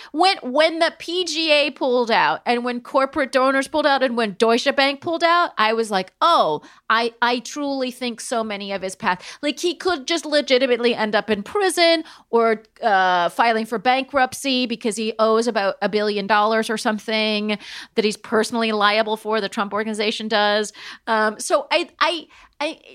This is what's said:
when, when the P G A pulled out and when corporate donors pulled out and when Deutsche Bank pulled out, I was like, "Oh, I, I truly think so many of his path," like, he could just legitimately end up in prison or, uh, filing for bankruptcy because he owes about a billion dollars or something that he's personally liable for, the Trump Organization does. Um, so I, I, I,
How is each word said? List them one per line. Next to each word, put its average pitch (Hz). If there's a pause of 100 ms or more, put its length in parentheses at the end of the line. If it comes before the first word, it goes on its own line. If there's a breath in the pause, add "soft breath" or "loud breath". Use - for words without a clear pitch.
(140 loud breath)
when, 359
when 311
the 330
P 349
G 320
A 294
pulled 247
out 160
and 240
when 247
corporate 269
donors 269
pulled 302
out 277
and 254
when 220
Deutsche 233
Bank 277
pulled 339
out, 339
I 220
was 226
like, 185
"Oh, 233 (280 loud breath)
I, 233
I 240
truly 269
think 240
so 226
many 202
of 190
his 190
path," -
like, 294
he 339
could 339
just 330
legitimately 247
end 214
up 202
in 202
prison 339 (240 loud breath)
or, 226 (180)
uh, 185
filing 226
for 226
bankruptcy 254
because 226
he 220
owes 220
about 202
a 202
billion 208
dollars 220
or 220
something 214 (380 loud breath)
that 202
he's 214
personally 226
liable 214
for, 220
the 196
Trump 202
Organization 220
does. 208 (360 loud breath)
Um, 214
so 302
I, 320 (100)
I, 320 (340 soft breath)
I, 302 (180)